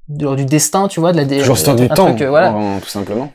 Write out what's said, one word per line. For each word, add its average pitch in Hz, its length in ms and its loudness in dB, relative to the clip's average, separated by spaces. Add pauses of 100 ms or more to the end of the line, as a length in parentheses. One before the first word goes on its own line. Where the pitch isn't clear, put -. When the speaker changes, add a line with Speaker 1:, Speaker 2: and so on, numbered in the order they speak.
Speaker 1:
de 147 160 -8
l'ordre 135 140 -2
du 139 80 -2
destin, 156 420 0
tu 190 120 -6
vois, 170 140 2
de 170 40 2
la 147 80 0
dé-, 139 140 -2
Speaker 2:
Toujours 131 180 2
cette - 120 0
histoire 120 80 4
du 123 140 2
Speaker 1:
un - 40 2
Speaker 2:
temps, 190 140 4
Speaker 1:
truc, 120 120 0
euh, 139 80 -2
voilà. 156 240 2
Speaker 2:
en, 101 260 -4
tout 92 80 -16
simplement. 104 480 -6